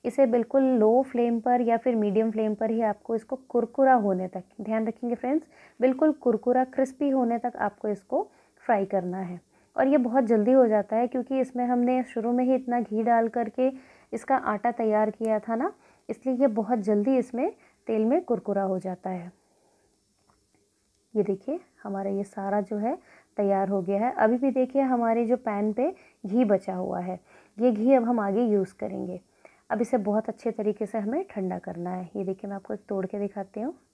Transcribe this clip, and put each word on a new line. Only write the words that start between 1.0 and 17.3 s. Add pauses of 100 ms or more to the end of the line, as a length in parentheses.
फ्लेम
पर
या
फिर
मीडियम
फ्लेम
पर
ही
आपको
इसको (120)
कुरकुरा
होने
तक, (180)
ध्यान
रखेंगे
फ्रेंड्स, (340)
बिल्कुल
कुरकुरा
क्रिस्पी
होने
तक
आपको
इसको (360)
फ्राई
करना
है। (360)
और
ये
बहुत
जल्दी
हो
जाता
है,
क्योंकि
इसमें
हमने
शुरू
में
ही
इतना
घी
डाल
करके (420)
इसका
आटा
तैयार
किया
था
ना, (360)
इसलिए
ये
बहुत
जल्दी
इसमें (360)